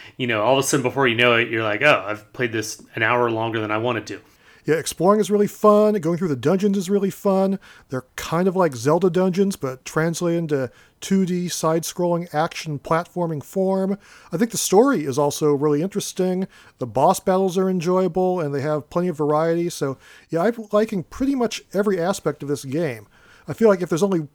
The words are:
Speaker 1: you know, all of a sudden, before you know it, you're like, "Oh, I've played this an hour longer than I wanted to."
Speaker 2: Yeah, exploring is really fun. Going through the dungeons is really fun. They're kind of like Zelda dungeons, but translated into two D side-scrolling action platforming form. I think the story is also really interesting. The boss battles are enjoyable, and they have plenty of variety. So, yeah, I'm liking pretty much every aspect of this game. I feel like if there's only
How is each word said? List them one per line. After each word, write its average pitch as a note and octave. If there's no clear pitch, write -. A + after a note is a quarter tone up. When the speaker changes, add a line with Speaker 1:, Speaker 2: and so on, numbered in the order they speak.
Speaker 1:
you B2+
know, A2+
all B2+
of C#3
a -
sudden, C#3+
before B2+
you A2+
know A#2+
it, A#2
you're A2+
like, G#2
"Oh, C3
I've G#2+
played A#2+
this A2
an A2+
hour A#2+
longer A2+
than G#2+
I G#2+
wanted A#2
to." G2+
Speaker 2:
Yeah, D3
exploring F3
is G3+
really G#3
fun. G#3+
Going E3+
through F#3
the D3
dungeons F#3
is F#3
really G3
fun. F#3+
They're B2+
kind F3
of F3+
like F3
Zelda D#3
dungeons, F#3
but C3
translated E3+
into D3
two F#3+
D F3
side-scrolling E3+
action D#3
platforming E3
form. F#3+
I E3+
think A3+
the -
story A3
is C#3
also D3
really D3
interesting. F#3
The C3
boss C#3
battles F#3+
are F#3+
enjoyable, F#3
and D3
they C#3
have D3+
plenty F3
of E3
variety. E3
So, C#3
yeah, E3
I'm A3+
liking G#3
pretty C4+
much A#3+
every F#3+
aspect E3
of C#3
this C#3+
game. C3
I D#3+
feel A3+
like G3
if F3
there's E3
only F3+